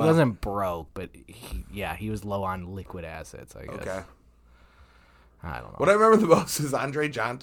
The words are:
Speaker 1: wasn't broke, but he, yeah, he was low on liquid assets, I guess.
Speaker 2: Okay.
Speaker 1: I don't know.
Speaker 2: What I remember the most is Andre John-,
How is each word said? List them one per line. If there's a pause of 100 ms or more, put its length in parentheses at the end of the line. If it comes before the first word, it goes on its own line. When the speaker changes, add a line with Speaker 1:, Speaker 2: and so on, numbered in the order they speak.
Speaker 1:
wasn't
broke,
but (160)
he,
yeah,
he
was
low
on
liquid
assets,
I
guess. (120)
Speaker 2:
Okay. (1400)
Speaker 1:
I
don't
know.
Speaker 2:
What
I
remember
the
most
is
Andre
John-,